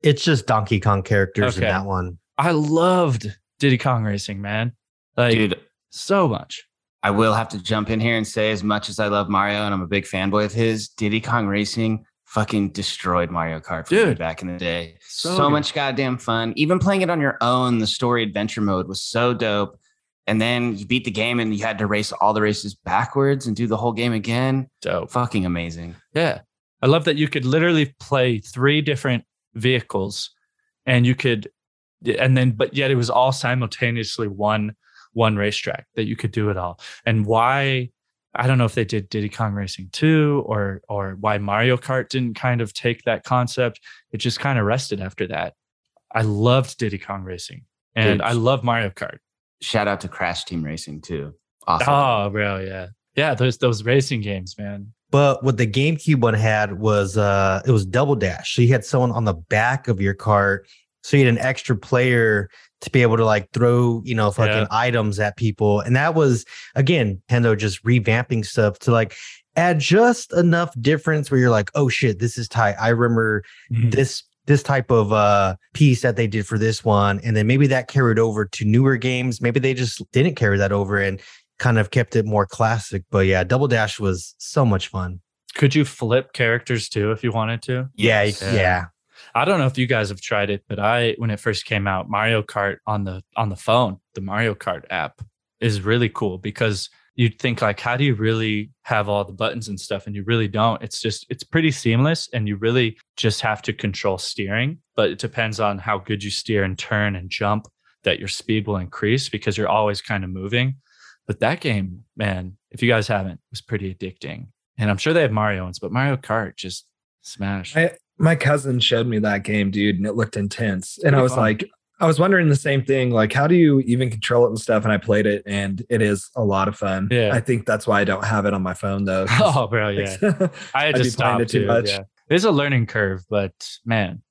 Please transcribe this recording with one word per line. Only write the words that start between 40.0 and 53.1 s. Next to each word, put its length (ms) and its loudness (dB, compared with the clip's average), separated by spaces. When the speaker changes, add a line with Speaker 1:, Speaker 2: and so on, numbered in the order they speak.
Speaker 2:
or, 460 -4
or 300 -6
why 180 0
Mario 400 0
Kart 320 -4
didn't 240 -4
kind 260 -2
of 140 -4
take 300 -4
that 200 -2
concept. 560 -2
It 60 -8
just 220 -4
kind 180 0
of 80 2
rested 340 -2
after 280 -8
that. 260 -6
I 80 0
loved 560 2
Diddy 200 -4
Kong 240 -10
Racing 420 -14
and 240 4
Speaker 3:
Dude. 40 -2
Speaker 2:
I 100 0
love 300 2
Mario 280 -2
Kart. 280 -12
Speaker 3:
Shout 260 0
out 140 -2
to 60 -10
Crash 360 -6
Team 180 -8
Racing 380 -10
too. 320 -10
Awesome. 220 2
Speaker 2:
Oh, 420 2
bro. 300 -2
Yeah. 280 -10